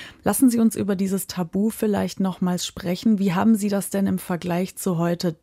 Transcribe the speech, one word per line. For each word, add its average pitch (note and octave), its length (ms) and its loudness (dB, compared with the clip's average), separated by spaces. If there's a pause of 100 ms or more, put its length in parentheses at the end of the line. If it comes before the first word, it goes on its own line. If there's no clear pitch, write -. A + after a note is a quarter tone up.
(240)
Lassen A3+ 260 4
Sie A#3 80 0
uns A3+ 180 4
über G#3 200 -2
dieses F#3+ 320 -2
Tabu G3 420 -2
vielleicht G3 500 -2
nochmals F3+ 460 0
sprechen. F#3+ 540 0
Wie G3 140 2
haben G#3 220 4
Sie G#3 140 0
das G3+ 220 -2
denn G3 160 0
im F#3 100 0
Vergleich F3+ 580 -4
zu F3+ 220 -2
heute E3+ 460 0